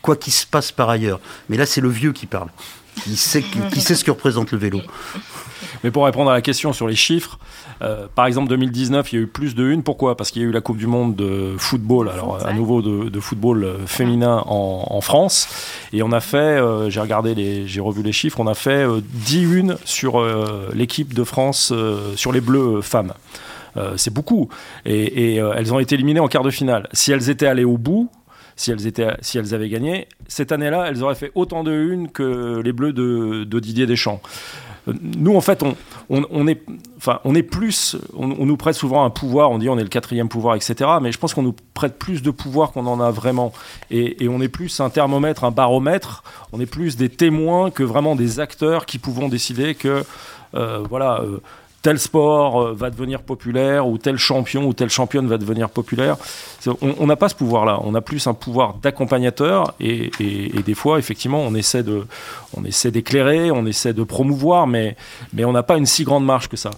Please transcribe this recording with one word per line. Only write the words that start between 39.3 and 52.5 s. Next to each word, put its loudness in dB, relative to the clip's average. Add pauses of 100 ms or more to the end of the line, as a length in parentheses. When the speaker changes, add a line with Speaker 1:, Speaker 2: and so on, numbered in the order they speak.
Speaker 2:
on 0
dit 0
on 2
est 0
le -4
quatrième -2
pouvoir, 0
et 0
cetera, 2
mais -2
je -6
pense -2
qu'on 0
nous 0 (160)
prête -2
plus -4
de 2
pouvoir 0
qu'on -4
en 0
a 4
vraiment. 0 (360)
Et, 0
et 2
on 0
est 0
plus -6
un 2
thermomètre, 2
un 4
baromètre, 2 (300)
on -8
est -2
plus -4
des 0
témoins 2
que -2
vraiment 2
des 0
acteurs 0
qui -10
pouvons -4
décider -2
que, 0 (500)
euh, -4
voilà, 0
euh, -6 (420)
tel 4
sport, 4